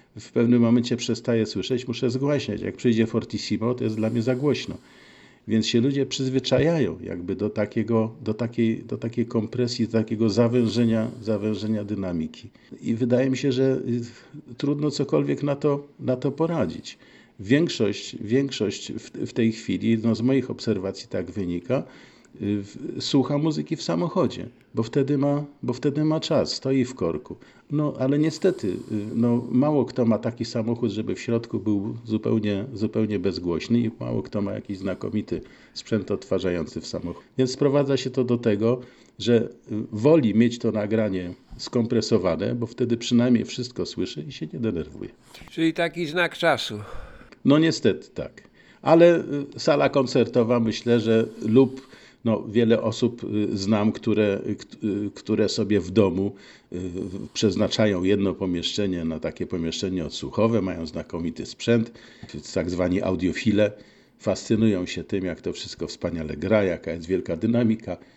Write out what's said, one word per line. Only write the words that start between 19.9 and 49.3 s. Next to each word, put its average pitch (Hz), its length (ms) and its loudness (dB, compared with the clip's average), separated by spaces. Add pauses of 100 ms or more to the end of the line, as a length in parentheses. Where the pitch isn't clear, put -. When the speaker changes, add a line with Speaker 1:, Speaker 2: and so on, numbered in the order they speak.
Speaker 1:
no, 113 160 2
z 101 80 -4
moich 127 280 2
obserwacji 98 580 -4
tak 92 220 -4
wynika, 90 480 -2 (640)
y, 101 200 -2
w, - 420 -10
słucha 143 340 2
muzyki 151 380 -2
w - 60 -8
samochodzie, 170 640 -2 (280)
bo 117 80 0
wtedy 139 360 0
ma, 143 260 2 (180)
bo 123 100 -2
wtedy 147 320 -2
ma 156 160 0
czas, 120 340 0
stoi 135 300 0
w 120 100 -10
korku. - 420 -4 (340)
No, 147 280 0
ale 135 200 2
niestety, 160 500 0
y, 90 80 -2 (380)
no, 120 360 2
mało 139 340 4
kto - 200 -2
ma 110 140 4
taki 117 260 -4
samochód, 117 460 -2
żeby 104 240 -4
w - 60 -12
środku 117 400 -2
był 107 440 -2
zupełnie, 107 600 0 (100)
zupełnie 107 440 -2
bezgłośny 90 600 0
i 113 120 0 (100)
mało 120 220 -4
kto 104 200 -4
ma 98 100 -4
jakiś 104 260 -8
znakomity 95 600 -4 (340)
sprzęt 104 360 -2
odtwarzający 90 680 -2
w - 60 -14
samochodzie. 87 400 -8 (120)
Więc 127 120 4
sprowadza 139 460 2
się 127 140 -2
to 127 140 2
do 120 140 2
tego, 113 420 2 (380)
że, 113 240 4
y, - 60 -4 (440)
woli 117 420 4
mieć 117 240 4
to 113 140 0
nagranie 104 600 -2 (240)
skompresowane, 110 960 0
bo 117 120 -4
wtedy 117 300 -2
przynajmniej 120 480 2
wszystko - 420 -6
słyszy - 420 -6
i 135 40 -10
się 160 200 -10
nie 165 60 -10
denerwuje. 87 520 -6 (400)
Speaker 2:
Czyli 165 240 0
taki 170 320 -2
znak 170 320 -2
czasu. 135 400 0 (680)
Speaker 1:
No 139 140 8
niestety 160 560 2
tak. - 280 -10 (400)
Ale, 170 360 8 (380)